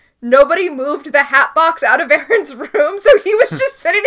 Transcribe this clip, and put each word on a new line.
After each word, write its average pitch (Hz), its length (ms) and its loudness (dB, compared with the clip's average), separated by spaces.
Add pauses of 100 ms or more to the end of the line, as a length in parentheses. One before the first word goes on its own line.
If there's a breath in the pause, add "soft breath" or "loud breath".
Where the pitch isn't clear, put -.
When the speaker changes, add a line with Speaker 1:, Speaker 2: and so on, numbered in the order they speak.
(200 soft breath)
Speaker 1:
nobody 277 480 2
moved 285 440 -8
the 285 120 2
hat 269 300 0
box 320 280 0
out 254 200 2
of 269 80 -2
<laughs> - 20 2
Aaron's 302 420 -2
room, 311 440 -4
so 415 120 2 (140)
he 415 100 0
was - 160 2
just 539 260 -4
Speaker 2:
<laughs> - 40 -14
Speaker 1:
sitting 392 260 -2